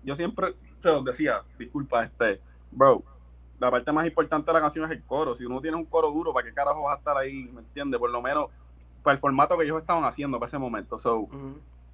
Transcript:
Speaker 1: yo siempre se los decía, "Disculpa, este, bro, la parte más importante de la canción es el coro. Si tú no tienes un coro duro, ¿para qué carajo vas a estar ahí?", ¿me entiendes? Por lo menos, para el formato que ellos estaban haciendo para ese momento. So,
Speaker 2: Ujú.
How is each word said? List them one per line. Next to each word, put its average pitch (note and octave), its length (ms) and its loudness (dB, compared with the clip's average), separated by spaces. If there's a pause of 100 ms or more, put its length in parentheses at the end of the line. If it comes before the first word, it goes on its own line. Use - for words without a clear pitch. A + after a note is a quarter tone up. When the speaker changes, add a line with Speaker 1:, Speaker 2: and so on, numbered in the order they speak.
Speaker 1:
yo C3+ 120 -6
siempre F3 380 -4 (260)
se F3+ 100 4
los C#3+ 140 4
decía, B2+ 380 0 (160)
"Disculpa, B2 460 -2
este, A2 360 0 (300)
bro, C3 320 6 (560)
la B2 120 2
parte B2 220 0
más D#3 140 2
importante D#3 440 0
de D#3+ 40 4
la E3 60 4
canción D3+ 260 0
es D#3+ 60 -6
el C3+ 120 -12
coro. C3+ 300 -2
Si B2 100 -12
tú A#2+ 60 -6
no B2+ 100 -6
tienes D#3+ 180 -4
un E3 80 -8
coro D#3+ 240 2
duro, D#3+ 220 -2
¿para B2 160 0
qué A#2 60 -16
carajo D3 280 -2
vas D3 140 0
a - 20 -6
estar C#3+ 200 -2
ahí?", C3+ 340 -6
¿me A#2+ 80 -18
entiendes? C#3 400 -4
Por A#2+ 100 0
lo A#2+ 120 -4
menos, C#3+ 260 -2 (540)
para C#3+ 120 6
el C3 60 -4
formato C#3+ 380 4
que D#3+ 60 2
ellos D#3 160 -2
estaban D#3+ 240 0
haciendo C3+ 340 -2
para A#2 100 -4
ese D3+ 100 -8
momento. A2+ 400 -6
So, A#2 220 0
Speaker 2:
Ujú. C3+ 400 -12 (340)